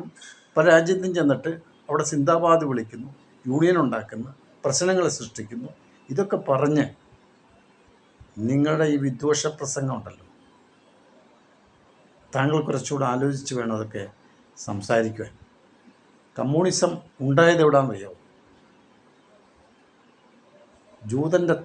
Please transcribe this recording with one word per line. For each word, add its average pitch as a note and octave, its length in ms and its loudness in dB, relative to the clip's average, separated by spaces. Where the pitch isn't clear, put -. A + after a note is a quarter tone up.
പല D#3 180 4
രാജ്യത്തും F#3 440 4
ചെന്നിട്ട് D3 340 2
അവിടെ D3+ 240 0
സിന്ദാബാദ് E3 600 2
വിളിക്കുന്നു, A#2 380 -6
യൂണിയൻ E3+ 360 4
ഉണ്ടാക്കുന്നു, A2+ 440 -6
പ്രശ്നങ്ങൾ F3 420 0
സൃഷ്ടിക്കുന്നു. A#2 500 -12
ഇതൊക്കെ F#3+ 260 -2
പറഞ്ഞ് C#3+ 360 2
നിങ്ങളുടെ D3+ 440 2
ഈ - 20 2
വിദ്വേഷ C#3+ 420 -2
പ്രസംഗം C3+ 400 -6
ഉണ്ടല്ലോ, - 280 -18
താങ്കൾ D3 220 2
കുറച്ചുകൂടെ C3+ 460 -4
ആലോചിച്ച് C#3 460 -4
വേണം A2+ 180 -4
അതൊക്കെ G#2+ 260 -8
സംസാരിക്കുവാൻ. G#2+ 680 -2
കമ്മ്യൂണിസം E3+ 520 0
ഉണ്ടായത് D#3+ 400 6
എവിടാന്നറിയാമോ? A2 520 0
ജൂതൻ്റെ D#3+ 540 2